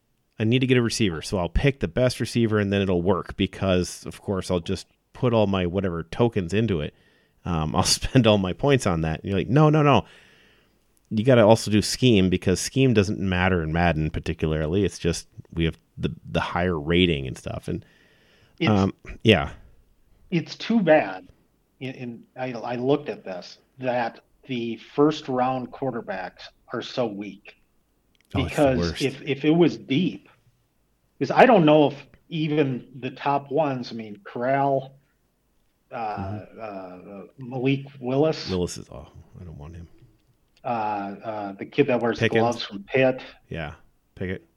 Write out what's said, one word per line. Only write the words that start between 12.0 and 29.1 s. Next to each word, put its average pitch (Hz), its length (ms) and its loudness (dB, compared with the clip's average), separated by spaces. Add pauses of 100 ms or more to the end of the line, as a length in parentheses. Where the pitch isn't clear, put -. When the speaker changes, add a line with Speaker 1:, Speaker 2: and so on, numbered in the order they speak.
Speaker 1:
because 90 300 0
scheme 131 340 0
doesn't 104 260 2
matter 92 420 0
in 78 100 -4
Madden 80 380 2
particularly. 78 760 -2
It's - 160 -4
just - 280 -4 (260)
we 82 120 0
have 82 120 -2 (200)
the, 82 160 -4 (180)
the - 80 0
higher 87 400 -2
rating 80 480 2
and 60 100 -10
stuff." - 300 -12
And, - 180 -6 (720)
Speaker 2:
It's 165 100 0
Speaker 1:
um, 98 240 2 (300)
yeah. 87 260 4 (840)
Speaker 2:
it's 160 240 -4
too 226 240 0
bad 143 480 2 (520)
in, 131 160 -10
in, 123 280 -12 (140)
I, 127 160 -6
I 120 220 -6
looked 135 340 2
at 101 140 -10
this, 92 340 -14 (220)
that 120 400 -4 (280)
the 117 300 -6 (180)
first 151 320 2
round 127 440 -2
quarterbacks 117 720 -8 (280)
are 117 100 -6
so 123 260 -4
weak. 101 480 -12 (800)
Speaker 1:
Oh, 87 100 0
it's 82 100 -8
the 156 80 2
Speaker 2:
Because 131 160 4
Speaker 1:
worst. 85 220 -2
Speaker 2:
if, 131 220 -4